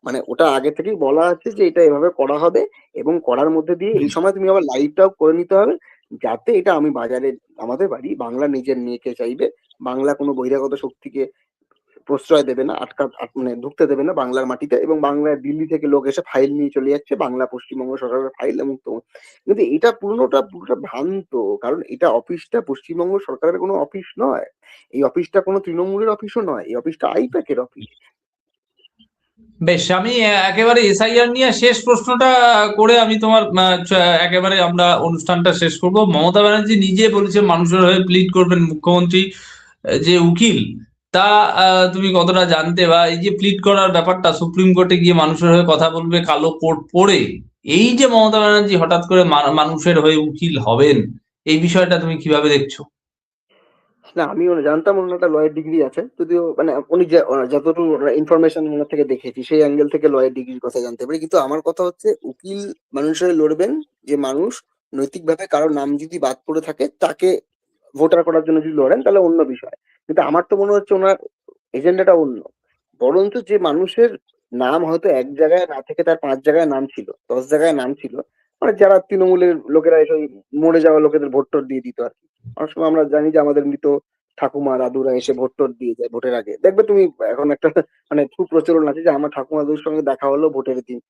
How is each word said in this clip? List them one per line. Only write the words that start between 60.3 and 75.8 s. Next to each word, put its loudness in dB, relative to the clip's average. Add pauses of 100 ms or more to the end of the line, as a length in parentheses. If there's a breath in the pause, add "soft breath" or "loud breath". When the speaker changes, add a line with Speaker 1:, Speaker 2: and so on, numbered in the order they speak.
Speaker 1:
ডিগ্রির -12
কথা -8
জানতে -10
পারি। -8
কিন্তু -2
আমার -2
কথা -4
হচ্ছে, -4 (140)
উকিল -12 (340)
মানুষের -2
হয়ে 2
লড়বেন, 0 (340)
যে -2
মানুষ -4 (420)
নৈতিকভাবে -4
কারোর 0
নাম -4
যদি -12
বাদ -4
পড়ে -4
থাকে, -6 (140)
তাকে -2 (640)
ভোটার 2
করার 0
জন্য 0
যদি -6
লড়েন, 2
তাহলে 2
অন্য 2
বিষয়। -12 (340)
কিন্তু 0
আমার 0
তো -2
মনে 0
হচ্ছে 0
ওনার 2 (560)
এজেন্ডাটা 2
অন্য, 0 (600)
বরঞ্চ 2 (140)
যে -2
মানুষের 0 (400)
নাম -2
হয়তো -2
এক 0
জায়গায় 2
না -10